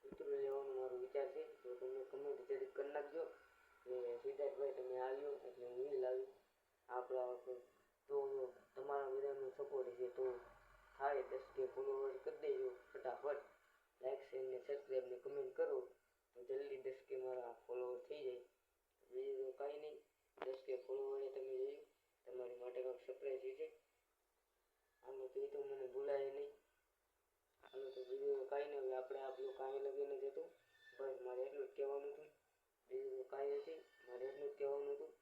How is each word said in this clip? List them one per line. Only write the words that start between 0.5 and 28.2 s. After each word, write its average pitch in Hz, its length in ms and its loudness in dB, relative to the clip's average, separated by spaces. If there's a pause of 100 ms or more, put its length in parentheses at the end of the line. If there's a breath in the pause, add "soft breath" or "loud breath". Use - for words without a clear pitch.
મારો 131 240 0
વિચાર 131 360 2
છે. 151 300 -6
તો 123 120 -4
તમે 131 300 -4
કોમેન્ટ 135 440 -4
જરીક 131 260 0
કરી 143 140 0
નાખજો 147 360 -2 (600)
કે 123 380 -2
સિદ્ધાર્થભાઈ 135 500 2
તમે 127 260 0
આવ્યો 139 380 2
એટલે 123 300 -8
હું 131 280 0
ઈ 127 60 4
લાવી. 131 260 4 (640)
આપણા 127 360 2
ઉપર 123 300 -2 (540)
તો 135 380 4 (280)
તમારા 139 360 2
બધાનો 135 400 0
સપોર્ટ 131 400 0
છે 123 180 0
તો 127 260 2 (640)
થાય. 139 240 4
દસ 131 180 -2 (160)
કે 131 100 4
ફોલોવર 135 520 0
કરી 151 220 -4
દેજો 131 300 4 (220)
ફટાફટ. 131 440 0 (680)
લાઈક, 139 160 2 (120)
શેર 131 120 0
ને 127 160 0
સબસ્ક્રાઇબ 131 460 0
ને 123 120 -4
કોમેન્ટ 135 400 -2
કરો 147 240 4 (540)
તો 123 80 -14
જલ્દી 135 340 -2
દસ 131 200 -2 (120)
કે 135 80 -2
મારા 127 360 -2 (140)
ફોલોવર 123 320 0
થઈ 147 260 -6
જાય. 123 200 -2 (680)
બીજું 131 360 0
તો 131 60 -2
કાંઈ 147 280 -2
નહીં. 151 200 -8 (440)
દસ 131 220 0
કે 131 100 2
ફોલોવર 135 460 0
એ 131 80 -2
તમે 381 260 -4
જોયું. 427 300 0 (380)
તમારી 123 320 -4
માટે 123 260 -4
કાંઈક 127 240 -2
સરપ્રાઈઝ 131 520 2
છે. 156 80 0 (1400)
આમાં 131 260 -4
તો 135 120 0
ઈ 139 60 4
તો 143 160 -2
મને 135 240 -2
ભૂલાય 139 460 2
નહીં. 143 200 -6 (1120)
હાલો 131 260 -6
તો 131 140 -4
બીજું 139 340 4